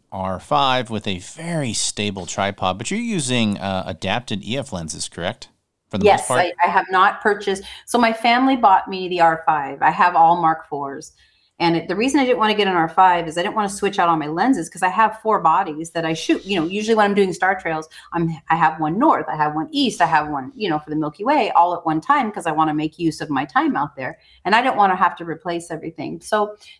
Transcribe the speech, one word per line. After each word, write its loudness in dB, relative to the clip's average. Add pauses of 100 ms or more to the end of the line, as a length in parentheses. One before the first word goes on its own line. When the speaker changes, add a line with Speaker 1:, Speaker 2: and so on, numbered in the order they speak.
(120)
Speaker 1:
R -6
five 0
with -6
a -4
very -6
stable -4
tripod, -2
but -8
you're -4
using, -2
uh, -4
adapted -4
E -6
F -8
lenses, -10
correct? -8 (400)
For -6
the 0
Speaker 2:
Yes, 4
Speaker 1:
most -8
part? 2
Speaker 2:
I, -2 (100)
I 2
have 2
not 2
purchased. -2 (240)
So 0
my 4
family 2
bought 4
me -6
the 0
R 4
five. -2
I 4
have 2
all 6
Mark 0
fours. -8 (480)
And 4
it, -4
the 0
reason 2
I 4
didn't 2
want 2
to 2
get 2
an 0
R 2
five 4
is -6
I 0
didn't -2
want 0
to -8
switch -2
out 4
all 4
my -2
lenses 0
'cause -8
I 2
have 2
four 0
bodies 0
that -4
I 0
shoot. -2
You -2
know, 0
usually 0
when 4
I'm 2
doing 2
star 0
trails, -6 (240)
I'm, 0 (200)
I 4
have 2
one -2
north, 2
I -6
have -2
one -4
east, -2
I 4
have 0
one, -6
you -4
know, 0
for -14
the -4
Milky -4
Way 2
all 4
at -8
one 0
time 0
'cause -8
I -2
want 2
to -2
make -4
use -2
of -8
my -2
time 0
out -4
there. -10 (260)
And 2
I 4
don't 0
want 4
to 2
have 0
to -10
replace -6
everything. -10
So -2 (240)